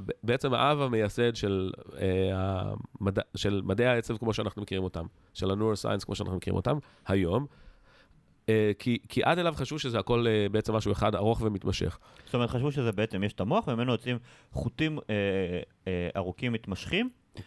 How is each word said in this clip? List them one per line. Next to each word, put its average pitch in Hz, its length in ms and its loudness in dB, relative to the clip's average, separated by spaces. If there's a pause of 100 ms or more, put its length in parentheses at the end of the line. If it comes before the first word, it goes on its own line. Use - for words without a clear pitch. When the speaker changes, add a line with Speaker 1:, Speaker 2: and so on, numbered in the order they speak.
(240)
Speaker 1:
בעצם 127 300 0
האב 143 280 4
המייסד 117 540 2
של, 95 360 0 (300)
אה, 95 60 2 (920)
המדע-, 98 200 2 (160)
של 101 260 0
מדעי 98 240 2
העצב 120 300 0
כמו 110 160 -2
שאנחנו 104 280 -4
מכירים 95 220 -4
אותם, 85 220 -4 (280)
של 98 180 -2
ה-neuroscience 107 540 0
כמו 101 100 -4
שאנחנו 92 220 -4
מכירים 95 180 -2
אותם 131 220 0 (300)
היום. 98 380 2 (1040)
אה, 107 300 4
כי, 120 180 2 (120)
כי - 140 0
עד 170 160 4
אליו 170 180 0
חשבו 143 220 -6
שזה 120 200 -2
הכל, 117 280 2
אה, 107 240 4
בעצם 107 220 0
משהו 104 180 2
אחד 107 240 2
ארוך 110 260 2
ומתמשך. 98 560 -2 (280)
Speaker 2:
זאת - 100 -6
אומרת, 120 140 2
חשבו 131 220 0
שזה 131 200 0
בעצם, 98 320 -2
יש 104 100 -2
את - 60 -12
המוח, 147 280 0
וממנו 123 240 0
יוצאים 123 260 -2 (340)
חוטים, 156 480 -2 (100)
אה, 107 60 0 (720)
אה, 90 300 -2
ארוכים 98 360 -4
מתמשכים, 135 560 -4 (380)